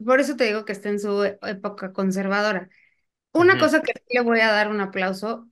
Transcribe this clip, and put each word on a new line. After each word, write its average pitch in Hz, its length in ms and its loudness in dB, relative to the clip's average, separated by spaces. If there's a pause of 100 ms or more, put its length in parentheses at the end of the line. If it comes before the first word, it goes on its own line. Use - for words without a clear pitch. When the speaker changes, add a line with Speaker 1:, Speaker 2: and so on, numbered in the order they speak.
Speaker 1:
por 254 160 4
eso 269 160 -2
te 247 80 0
digo 214 220 -2
que 214 60 -8
está 202 180 -8
en 208 100 -2
su 202 240 -2
e-, 196 180 -4
época 196 520 -8
conservadora. 190 760 -2 (640)
Una 349 260 6
Speaker 2:
Ujú. - 0 -
Speaker 1:
cosa 311 240 4
que - 120 -6
sí - 160 -16
le 247 120 2
voy 233 180 2
a 220 120 4
dar 208 180 2
un 208 120 -2
aplauso 190 680 -4